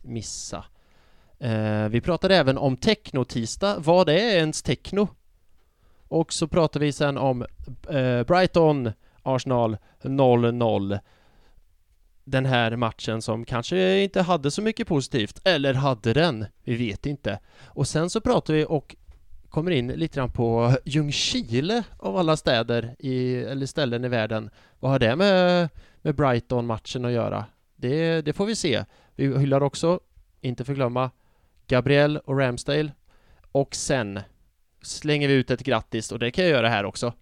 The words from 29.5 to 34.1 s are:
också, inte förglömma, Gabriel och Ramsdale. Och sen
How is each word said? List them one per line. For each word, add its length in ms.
också, 360
inte 240
förglömma, 460
Gabriel 500
och 200
Ramsdale. 540
Och 240
sen 440